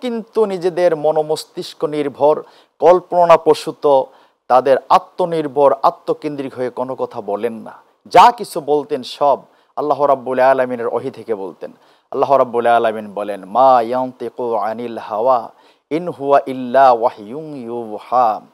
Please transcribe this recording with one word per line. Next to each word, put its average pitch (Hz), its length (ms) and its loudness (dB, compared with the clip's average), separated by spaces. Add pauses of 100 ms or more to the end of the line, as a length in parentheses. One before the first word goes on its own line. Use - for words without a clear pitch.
কিন্তু 226 460 -4
নিজেদের 180 500 -2
মনোমস্তিষ্ক 156 880 -4
নির্ভর, 147 580 0 (380)
কল্পনাপ্রসূত, 160 1200 4 (440)
তাদের 127 300 4 (120)
আত্মনির্ভর, 156 840 0 (100)
আত্মকেন্দ্রিক 147 720 -4
হয়ে 127 160 -6
কোনো 127 240 -8
কথা 120 260 -8
বলেন 104 340 -6
না। - 280 -18 (240)
যা 208 260 8
কিছু 202 280 -10
বলতেন 143 420 -4
সব 131 360 -2 (380)
আল্লাহ 143 260 -4
রাব্বুল 131 380 0
আলামিনের 127 460 0
ওহী 120 240 -6
থেকে 113 240 -8
বলতেন। 92 380 -12 (380)
আল্লাহ 135 220 0
রাব্বুল 120 340 2
আলামিন 110 460 0
বলেন, 101 320 -8
"মা 120 380 4
ইয়ানতিকু 123 720 -6
আনিল 110 440 -6
হাওয়া 110 540 0 (380)
ইন 175 180 -6
হুয়া 139 380 2
ইল্লা 131 460 2
ওয়াহয়ুন 123 640 -6
ইউহা।" 117 840 -4 (140)